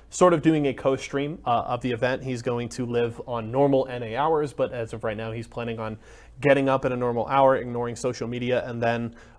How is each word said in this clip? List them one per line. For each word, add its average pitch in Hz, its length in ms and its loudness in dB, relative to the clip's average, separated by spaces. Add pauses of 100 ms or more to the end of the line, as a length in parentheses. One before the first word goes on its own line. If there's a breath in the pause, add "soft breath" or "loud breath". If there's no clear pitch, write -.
sort 180 240 6
of 151 80 2
doing 156 240 2
a 131 80 0
co-stream, 139 720 -2
uh, 117 220 0
of 123 140 -4
the 127 100 -2
event. 123 320 -2
He's 127 180 -6
going 120 280 -4
to 123 180 -6
live 120 400 -2
on 117 240 -6
normal 139 360 4
N 123 140 -8
A 110 140 -6
hours, 151 380 0
but 127 200 -2
as 117 180 -6
of 113 120 -8
right 113 120 -4
now, 113 160 -6
he's 113 160 -8
planning 117 320 -8
on 110 200 -8 (420 loud breath)
getting 139 260 6
up 135 180 2
at 127 60 0
a 123 60 -2
normal 120 300 -2
hour, 135 300 6
ignoring 120 380 -6
social 120 320 -4
media, 123 400 -2
and 120 140 -8
then, 117 320 0 (260 loud breath)